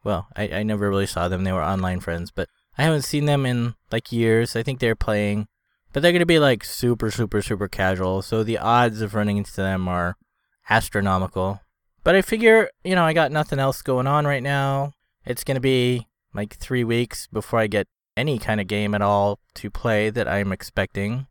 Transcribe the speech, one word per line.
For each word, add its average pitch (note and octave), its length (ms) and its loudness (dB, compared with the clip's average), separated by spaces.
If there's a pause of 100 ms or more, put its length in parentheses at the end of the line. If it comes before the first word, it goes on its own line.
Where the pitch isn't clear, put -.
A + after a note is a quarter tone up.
well, F#2+ 320 -2
I, G#2 140 -4
I G2+ 140 -4
never G#2 260 0
really G2 160 2
saw F2 220 -2
them. F#2 160 -2
They F#2+ 80 0
were F2+ 120 0
online F#2 360 -2
friends, E2+ 320 -6
but - 180 -6 (280)
I D#3 60 0
haven't D3+ 200 2
seen D3 220 -2
them C#3+ 200 2
in, A#2+ 300 -2 (160)
like, - 200 -4
years. A#2 440 2
I A2+ 80 -2
think C3 160 -6
they're A2+ 160 0
playing, G#2 520 0 (460)
but C#3 80 0
they're E3+ 100 6
gonna F3 140 2
be, E3 140 4
like, C3+ 260 2
super, A2+ 460 -2
super, G#2+ 320 -2
super G2+ 240 -4
casual, F#2+ 560 0
so A2 200 -2
the A2+ 140 -2
odds A#2 440 2
of G#2 120 -4
running G#2 240 0
into - 180 -6
them F#2+ 320 -2
are F2+ 300 -2 (520)
astronomical. F#2+ 920 0 (420)
But E3+ 120 4
I F#3+ 60 6
figure, A3 480 4 (140)
you F#3 120 0
know, E3+ 100 4
I D#3+ 80 2
got D#3+ 180 2
nothing D3+ 280 -2
else C3+ 220 0
going C3 260 0
on D3 180 2
right C#3 180 0
now. C#3 500 -2 (320)
It's B2 180 -6
gonna C3+ 180 -2
be, B2 460 2 (260)
like, G#2 240 -8
three B2 260 -2
weeks A#2 480 -2
before A2 280 -2
I A2 80 2
get G2+ 200 0 (300)
any C3 220 -2
kind G#2+ 220 -2
of F#2 60 -6
game G#2 280 -2
at G#2 60 0
all G2+ 380 2 (140)
to - 160 -10
play G#2+ 400 0
that A2 180 -2
I'm G2 240 0
expecting. G#2 800 -4